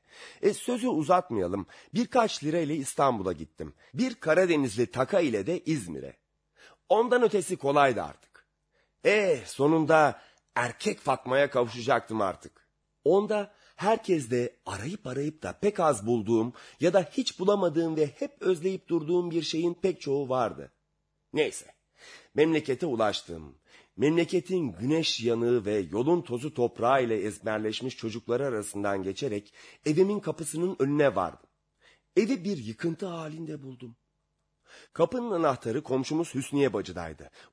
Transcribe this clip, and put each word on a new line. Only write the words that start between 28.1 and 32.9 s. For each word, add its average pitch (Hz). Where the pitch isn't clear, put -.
arasından 101
geçerek 104
evimin 185
kapısının 165
önüne 139
vardım. 90
Evi 180
bir 196
yıkıntı 147